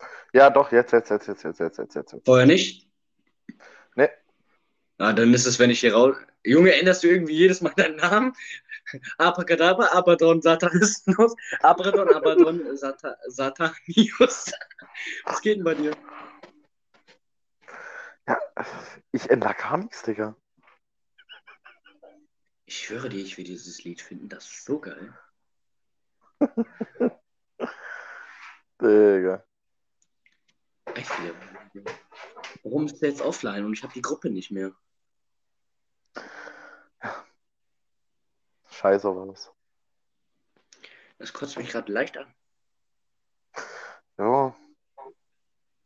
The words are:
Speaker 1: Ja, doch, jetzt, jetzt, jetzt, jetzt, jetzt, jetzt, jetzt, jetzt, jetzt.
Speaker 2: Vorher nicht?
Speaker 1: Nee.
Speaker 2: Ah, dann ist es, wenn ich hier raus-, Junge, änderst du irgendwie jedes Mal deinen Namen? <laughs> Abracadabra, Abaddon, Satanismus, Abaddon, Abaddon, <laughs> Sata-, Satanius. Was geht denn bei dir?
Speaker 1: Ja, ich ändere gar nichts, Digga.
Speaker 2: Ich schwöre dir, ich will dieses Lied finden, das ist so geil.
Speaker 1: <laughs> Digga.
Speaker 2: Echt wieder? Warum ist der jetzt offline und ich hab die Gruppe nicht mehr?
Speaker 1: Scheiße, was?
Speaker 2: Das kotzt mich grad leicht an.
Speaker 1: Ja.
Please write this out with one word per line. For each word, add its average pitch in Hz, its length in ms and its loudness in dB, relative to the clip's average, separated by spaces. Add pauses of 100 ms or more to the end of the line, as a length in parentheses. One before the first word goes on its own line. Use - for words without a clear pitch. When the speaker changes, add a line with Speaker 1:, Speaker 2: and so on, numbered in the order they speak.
(340)
Speaker 1:
Ja, 135 160 10
doch, 139 220 4
jetzt, 120 200 4
jetzt, 113 180 2
jetzt, 104 180 -2
jetzt, 101 160 -12
jetzt, 80 160 -10
jetzt, 82 180 -4
jetzt, - 180 -14
jetzt, - 180 -10
jetzt. - 120 -20
Speaker 2:
Vorher 127 200 6
nicht? - 440 2 (1040)
Speaker 1:
Nee. 139 140 4 (880)
Speaker 2:
Ah, 107 160 0
dann 117 200 6
ist 123 120 2
es, 123 140 -2
wenn 123 100 6
ich 117 100 0
hier 113 160 2
raus-, 127 220 4 (260)
Junge, 160 320 6
änderst 180 280 2
du 170 40 4
irgendwie 170 280 2
jedes 185 260 4
Mal 170 140 -4
deinen 160 220 -2
Namen? 208 360 0 (520)
<laughs> - 320 -16
Abracadabra, 175 680 2 (100)
Abaddon, 165 440 4
Satanismus, 180 920 2 (260)
Abaddon, 185 520 4
Abaddon, 160 640 2
<laughs> - 0 -
Sata-, 135 400 -10 (100)
Satanius. - 1200 -2 (720)
Was - 160 -6
geht 214 160 0
denn 185 60 -8
bei 160 120 -2
dir? 151 160 -4 (2250)
Speaker 1:
Ja, - 120 -2 (720)
ich - 180 -8
ändere 113 260 0
gar 127 220 -6
nichts, 208 260 -14
Digga. 107 320 -8 (2250)
Speaker 2:
Ich - 200 -14
schwöre 120 240 -12
dir, 98 140 -10
ich - 140 -16
will 92 80 -16
dieses 90 380 -18
Lied 87 180 -16
finden, - 280 -18
das - 160 -20
ist - 200 -20
so 147 140 -6
geil. 95 340 -18 (1300)
Speaker 1:
<laughs> - 800 -6 (1600)
Digga. 101 600 4 (1500)
Speaker 2:
Echt - 140 -12 (120)
wieder? 85 120 -12 (1300)
Warum 147 220 -6
ist - 160 -12
der 147 80 -2
jetzt 143 120 -10
offline 107 440 -8
und 107 80 -6
ich 104 100 -12
hab - 100 -18
die 127 80 -14
Gruppe 143 280 -8
nicht 95 220 -10
mehr? 95 200 -10 (4000)
Speaker 1:
Scheiße, 101 460 0
was? 98 360 -18 (1700)
Speaker 2:
Das - 140 -18
kotzt - 240 -14
mich 123 120 -14
grad - 200 -10
leicht 104 280 -6
an. - 160 -18 (1800)
Speaker 1:
Ja. 127 380 -2 (1300)